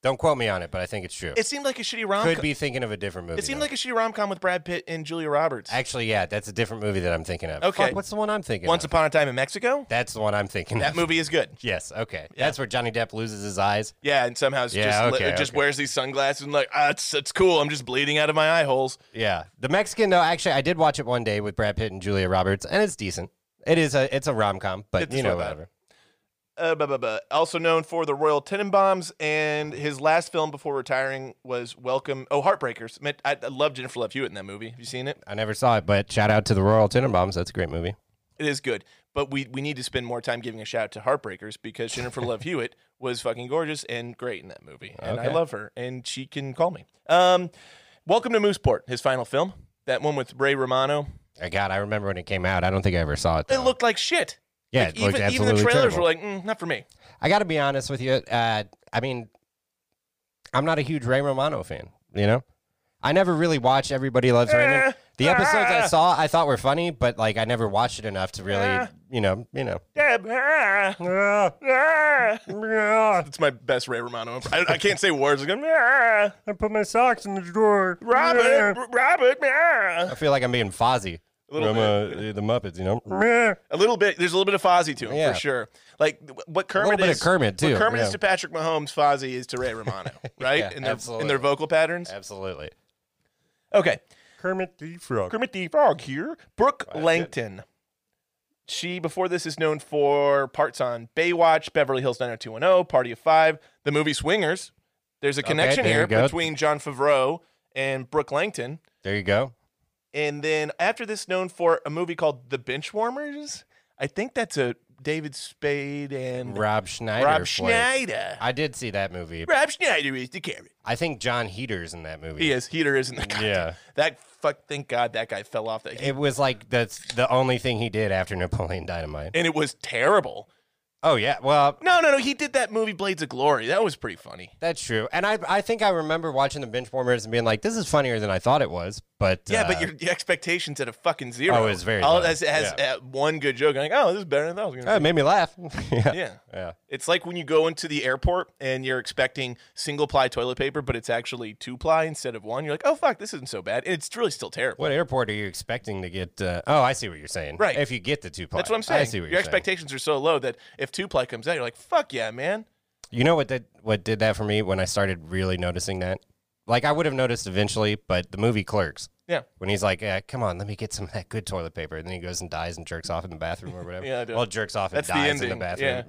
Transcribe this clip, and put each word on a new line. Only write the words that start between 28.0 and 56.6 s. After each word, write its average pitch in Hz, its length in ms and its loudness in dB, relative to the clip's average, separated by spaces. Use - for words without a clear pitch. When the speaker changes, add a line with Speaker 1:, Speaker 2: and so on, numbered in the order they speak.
Speaker 2:
the 147 120 -2
Royal 147 260 2
Tenenbaums 196 800 0
and 151 540 -2
his 147 280 -6
last 160 300 2
film 156 180 0
before 143 260 -6
retiring 131 680 -4
was 123 340 -8
Welcome, 131 540 -4
oh, 143 100 2
Heartbreakers. 131 580 -2
Met-, 143 240 -6
I, 139 200 0
I 117 60 -6
love 143 240 0
Jennifer 123 260 -10
Love 139 140 -4
Hewitt 131 160 -4
in - 40 -14
that 98 120 -12
movie. 104 260 -14
Have 123 80 -20
you 120 60 -20
seen 127 220 -8
it? - 200 -8
Speaker 1:
I 104 80 -8
never 107 180 -2
saw 120 240 4
it, 101 80 -2
but 101 260 2
shout 107 200 4
out 107 140 4
to 110 100 2
the 95 80 4
Royal 107 260 6
Tenenbaums. 98 460 2
That's 85 160 -4
a - 20 -20
great 87 160 -4
movie. 85 260 -4
Speaker 2:
It 151 80 -2
is 143 120 -2
good, 113 260 -4
but 143 160 -2
we, 139 220 -4
we 139 100 -8
need 147 140 -6
to 127 80 -10
spend 120 240 -6
more 120 120 -6
time 117 200 -4
giving 113 200 -10
a 107 60 -12
shout 113 200 -4
out 104 80 -12
to 107 80 -14
Heartbreakers 110 600 -4
because 113 300 -8
Jennifer 123 300 -8
Love 117 200 -4
Speaker 1:
<laughs> - 20 -14
Speaker 2:
Hewitt 143 300 -6
was 123 240 -6
fucking 120 280 -6
gorgeous 151 340 -4
and 120 340 -10
great 110 240 -8
in 82 80 -20
that - 160 -20
movie, - 320 -20
and 104 220 -6
I 117 80 -6
Speaker 1:
Okay. 143 80 -2
Speaker 2:
love 165 160 0
her, 104 260 -12
and 127 300 -10
she 131 180 -10
can 139 300 -10
call 170 160 0
me. 101 140 -16
Um, 180 440 4
Welcome 233 260 2
to 220 60 4
Mooseport, 190 480 2
his 123 120 -6
final 131 260 0
film, 175 280 0
that 127 160 0
one 147 140 0
with 131 240 -4
Ray 139 160 4
Romano. 135 500 2
Speaker 1:
Uh, 90 100 -6
God, 98 200 0
I 95 60 0
remember 101 320 -2
when 92 100 -2
it 87 80 -10
came 92 220 -2
out. 95 160 2
I 90 80 2
don't 95 100 2
think 90 140 2
I 87 40 2
ever 76 160 0
saw 82 220 2
it, 78 40 0
Speaker 2:
It - 80 -6
Speaker 1:
though. 262 140 0
Speaker 2:
looked 254 200 2
like 226 160 2
shit. - 400 -2
Speaker 1:
Yeah, 123 140 4
Speaker 2:
Like, 80 100 -6
Speaker 1:
it - 40 -10
looked - 180 2
Speaker 2:
even, 101 140 2
even 104 140 2
the - 60 4
Speaker 1:
absolutely 107 100 6
Speaker 2:
trailers - 300 4
Speaker 1:
terrible. - 60 0
Speaker 2:
were 175 40 2
like, 165 180 2
"Mm, 196 220 -8
not 214 160 -4
for 175 60 -8